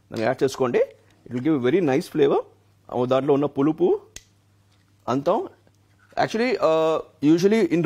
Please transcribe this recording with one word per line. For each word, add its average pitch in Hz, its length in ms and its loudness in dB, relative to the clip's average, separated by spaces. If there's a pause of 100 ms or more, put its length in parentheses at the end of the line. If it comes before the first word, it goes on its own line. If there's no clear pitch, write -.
దాన్ని 110 180 -4
యాడ్ 131 160 -2
చేసుకోండి. 131 380 0 (440)
It - 80 -18
will 123 140 -6
give 160 100 2 (100)
very 170 140 0 (100)
nice 151 240 -2
flavor. 151 260 2 (500)
ఆ, 123 220 -2
దాంట్లో 139 260 2
ఉన్న 143 180 -2
పులుపు 156 320 0 (1200)
అంతా 147 220 0 (880)
actually, 226 280 -2 (180)
uh, 160 280 0 (360)
usually 196 260 2 (160)
in 175 100 0